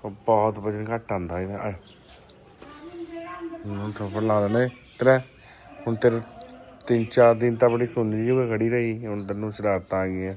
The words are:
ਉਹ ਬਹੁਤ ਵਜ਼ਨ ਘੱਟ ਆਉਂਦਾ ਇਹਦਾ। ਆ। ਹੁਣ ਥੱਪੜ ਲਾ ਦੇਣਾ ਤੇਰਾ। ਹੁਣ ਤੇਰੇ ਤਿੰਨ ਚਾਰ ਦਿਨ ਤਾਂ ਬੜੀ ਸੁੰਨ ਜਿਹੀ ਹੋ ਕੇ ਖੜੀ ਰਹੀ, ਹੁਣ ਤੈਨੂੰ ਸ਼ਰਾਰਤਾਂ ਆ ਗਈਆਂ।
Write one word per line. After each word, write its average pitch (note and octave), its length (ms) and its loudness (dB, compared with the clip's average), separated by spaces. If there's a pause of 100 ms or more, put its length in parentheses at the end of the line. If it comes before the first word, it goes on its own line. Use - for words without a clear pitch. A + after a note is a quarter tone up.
ਉਹ G#2+ 60 -8
ਬਹੁਤ G#2+ 480 4
ਵਜ਼ਨ G#2+ 360 -4
ਘੱਟ A2+ 180 -6
ਆਉਂਦਾ F2+ 280 -2
ਇਹਦਾ। G2 180 -6
ਆ। G#2 140 -6 (1900)
ਹੁਣ G2+ 260 -8
ਥੱਪੜ G#2 300 -6
ਲਾ G#2 260 2
ਦੇਣਾ A#2+ 180 2 (320)
ਤੇਰਾ। C3 200 6 (680)
ਹੁਣ A#2 80 -2
ਤੇਰੇ A#2 260 4 (680)
ਤਿੰਨ A#2 180 2
ਚਾਰ A#2 300 6
ਦਿਨ A#2 220 0
ਤਾਂ A#2 140 6
ਬੜੀ A#2+ 160 0
ਸੁੰਨ A2 300 -2
ਜਿਹੀ A2+ 140 0
ਹੋ C3 120 2
ਕੇ A#2 80 -2
ਖੜੀ A2+ 200 0
ਰਹੀ, A#2 360 -2
ਹੁਣ G2+ 200 -6
ਤੈਨੂੰ G#2 260 -4
ਸ਼ਰਾਰਤਾਂ F#2+ 460 -2
ਆ F#2+ 80 0
ਗਈਆਂ। F#2+ 300 -4